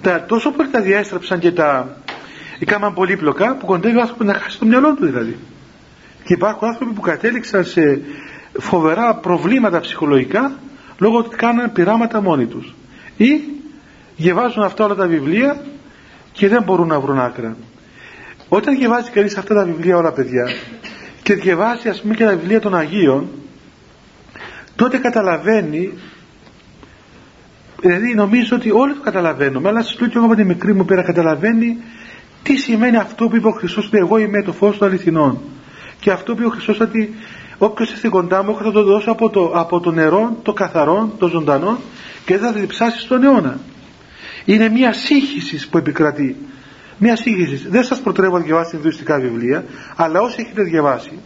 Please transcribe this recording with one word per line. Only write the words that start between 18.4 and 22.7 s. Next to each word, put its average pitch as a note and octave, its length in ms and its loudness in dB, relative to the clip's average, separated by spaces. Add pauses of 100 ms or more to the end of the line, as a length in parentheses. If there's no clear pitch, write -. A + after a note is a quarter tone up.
Όταν C4 280 2
διαβάζει A#3+ 320 0
κανείς G3+ 280 0
αυτά G3 180 -2
τα G3+ 100 4
βιβλία E3+ 320 2
όλα, E3 140 2
παιδιά, B2 400 -2 (720)
και G#3 100 2
διαβάζει, F#3+ 560 0
ας F3+ 120 -6
πούμε, G#3+ 120 -2
και A3+ 120 2
τα G3+ 100 4
βιβλία F#3+ 260 0
των G3+ 140 -2